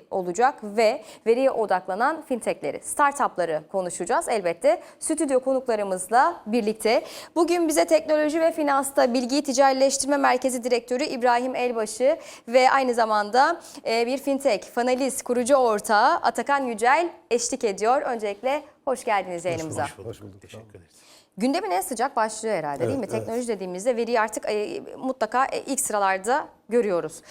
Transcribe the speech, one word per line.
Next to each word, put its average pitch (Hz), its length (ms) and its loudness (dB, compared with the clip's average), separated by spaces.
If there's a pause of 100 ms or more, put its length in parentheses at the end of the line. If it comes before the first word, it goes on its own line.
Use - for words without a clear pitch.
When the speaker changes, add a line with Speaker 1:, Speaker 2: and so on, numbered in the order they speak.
(120)
Speaker 1:
olacak 196 520 0
ve 220 400 0 (240)
veriye 254 240 4
odaklanan 208 680 0
fintechleri, 190 640 -4
startupları 202 760 0 (100)
konuşacağız. 196 580 -2
Elbette 226 520 0 (180)
stüdyo 294 400 0
konuklarımızla 247 1040 0
birlikte. 220 580 0 (320)
Bugün 339 320 2
bize 320 180 2
teknoloji 311 560 2
ve 330 100 4
finansta 277 640 2
bilgi 262 300 0
ticaretleştirme 269 760 2
merkezi 254 460 2
direktörü 247 400 -2
İbrahim 247 520 0
Elbaşı 247 640 0 (300)
ve 254 240 6
aynı 262 220 2
zamanda, 226 680 2 (260)
e, 233 200 0
bir 262 100 -2
fintech, 269 480 0
Fanaliz 254 560 -2
kurucu 247 340 0
ortağı 226 600 4
Atakan 269 480 0
Yücel 254 460 2 (220)
eşlik 247 320 -2
ediyor. 220 380 2
Öncelikle 240 640 -4 (220)
hoş 254 180 -4
geldiniz 185 360 -2
Speaker 2:
Hoş 170 60 -6
Speaker 1:
yayınımıza. 160 400 -4 (120)
Speaker 2:
bulduk. 101 120 -12
Speaker 3:
Hoş 104 120 -14
bulduk. 98 200 -20
Speaker 2:
Teşekkür 107 280 -20
ederiz. 90 240 -20 (440)
Speaker 1:
Gündemin 311 340 0
en 370 100 0
sıcak 262 340 -4
başlığı 220 340 -2
herhalde, 151 300 -2
değil - 120 0
Speaker 3:
Evet, 269 80 -2
Speaker 1:
mi? 208 120 -4
Speaker 3:
evet. 220 140 -2
Speaker 1:
Teknoloji 233 220 -4
dediğimizde 190 480 -2
veriyi 226 240 0
artık, 220 300 -2
e, 208 320 -4 (160)
mutlaka, 262 480 -2
e, - 160 -4
ilk - 180 -4
sıralarda 208 680 0 (220)
görüyoruz. 196 600 0